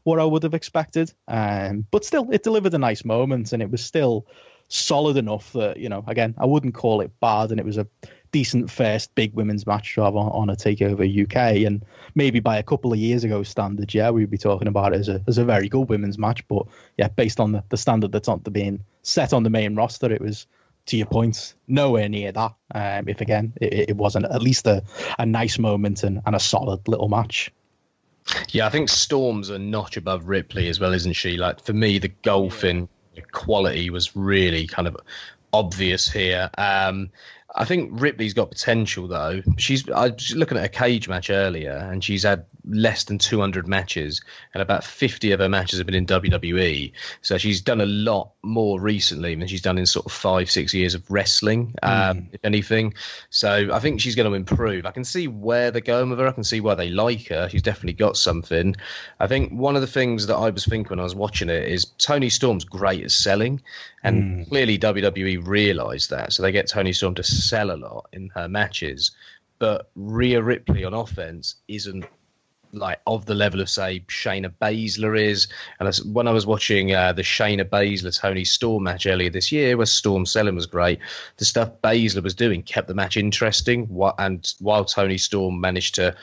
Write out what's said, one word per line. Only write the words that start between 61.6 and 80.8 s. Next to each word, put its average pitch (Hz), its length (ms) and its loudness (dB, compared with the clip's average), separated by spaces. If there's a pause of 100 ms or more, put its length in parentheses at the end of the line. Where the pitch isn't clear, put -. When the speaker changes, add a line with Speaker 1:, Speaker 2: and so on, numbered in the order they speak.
Speaker 2:
is 90 180 -2 (120)
Toni 143 320 2
Storm's 107 340 2
great 95 400 -2
at - 80 -4
selling, 113 500 2 (420)
and 104 200 4
Speaker 1:
Mm. 92 260 -4
Speaker 2:
clearly 123 280 2
W 101 260 2
W 95 240 0
E 92 100 0
realised 87 760 0
that. 62 200 -4
So - 100 0
they 95 120 2
get 98 140 2
Toni 95 260 0
Storm 90 220 0
to 90 80 -6
sell 104 480 0
a 82 40 -4
lot 55 380 -12
in 92 220 -12
her 85 120 -6
matches. 85 640 -2 (480)
But 107 380 0
Rhea 117 440 2
Ripley 110 440 0
on 95 80 -6
offense 90 640 -8 (120)
isn't, 98 380 -8 (640)
like, 95 340 -6
of 104 200 -4
the 104 100 -2
level 98 260 2
of, 95 80 -4
say, 95 380 -4
Shayna 95 440 -4 (100)
Baszler 107 580 0
is. 104 280 2 (320)
And 95 80 0
as, - 160 0
when 117 240 0
I 117 40 4
was 110 140 4
watching, 98 480 2
uh, 92 200 4
the 92 80 -4
Shayna 101 440 2
Baszler 98 520 0
Toni 95 280 0
Storm 110 380 0
match 90 220 -2
earlier 92 240 2
this 92 220 -4
year, 135 260 4
where 113 80 2
Storm 98 400 2
selling 104 300 2
was 85 100 -4
great, 87 340 0 (380)